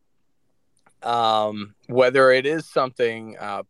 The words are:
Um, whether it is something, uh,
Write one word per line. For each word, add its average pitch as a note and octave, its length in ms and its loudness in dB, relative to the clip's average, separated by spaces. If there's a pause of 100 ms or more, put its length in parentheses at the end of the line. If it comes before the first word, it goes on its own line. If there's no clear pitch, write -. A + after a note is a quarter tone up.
(1000)
Um, G#2+ 720 -2 (140)
whether B2+ 440 4
it C3 140 2
is D#3 240 -4
something, A#2 720 -4
uh, G2+ 300 -10